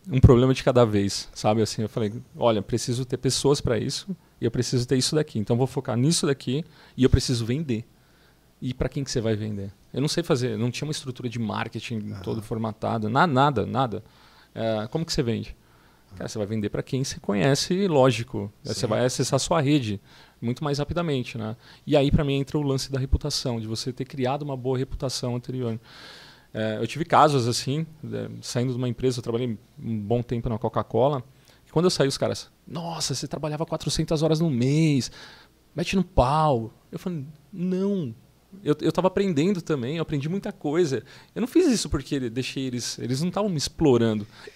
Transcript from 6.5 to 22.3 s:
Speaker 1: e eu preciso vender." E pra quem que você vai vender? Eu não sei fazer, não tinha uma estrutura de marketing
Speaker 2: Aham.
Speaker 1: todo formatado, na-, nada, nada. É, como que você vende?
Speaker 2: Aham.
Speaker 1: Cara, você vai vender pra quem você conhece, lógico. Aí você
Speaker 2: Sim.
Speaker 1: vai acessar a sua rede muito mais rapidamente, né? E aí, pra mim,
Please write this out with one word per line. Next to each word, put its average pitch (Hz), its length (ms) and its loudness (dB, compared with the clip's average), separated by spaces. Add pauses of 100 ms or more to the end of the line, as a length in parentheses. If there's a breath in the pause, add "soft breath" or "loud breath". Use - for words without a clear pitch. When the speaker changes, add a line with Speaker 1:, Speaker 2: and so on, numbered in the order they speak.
Speaker 1:
e 127 80 4
eu 131 40 10
preciso 123 380 2
vender." 123 380 -2 (760 soft breath)
E 127 140 -4
pra 139 140 -2
quem 139 160 -6
que - 80 -10
você 131 80 -2
vai 110 160 2
vender? 104 360 -6 (220)
Eu 120 60 -2
não 147 80 2
sei 165 160 -2
fazer, 123 340 0
não 117 100 0
tinha - 160 -6
uma 151 80 -4
estrutura 127 360 -8
de 113 100 -8
marketing 110 720 -4
Speaker 2:
Aham. 101 120 -10
Speaker 1:
todo 113 200 -4
formatado, 110 680 -4
na-, 131 160 4
nada, 135 400 2
nada. 107 380 -2 (500 soft breath)
É, 110 360 -2
como 160 180 -4
que - 60 -6
você 147 100 0
vende? 110 340 -4 (520 soft breath)
Speaker 2:
Aham. 95 100 -20
Speaker 1:
Cara, 120 100 -8
você 117 100 -8
vai 104 100 -2
vender 107 220 -2
pra 139 120 -4
quem 135 220 -2
você - 160 -10
conhece, 180 680 2
lógico. 117 680 2 (140)
Aí 110 80 -4
você - 60 -8
Speaker 2:
Sim. 123 80 -2
Speaker 1:
vai 113 160 2
acessar 131 320 0
a - 20 4
sua 165 220 0
rede 131 400 2 (420 loud breath)
muito 123 220 -4
mais 143 140 -2
rapidamente, 147 580 -4
né? 110 180 -6 (320 loud breath)
E 139 80 2
aí, 143 160 6
pra 156 140 -2
mim, 139 100 0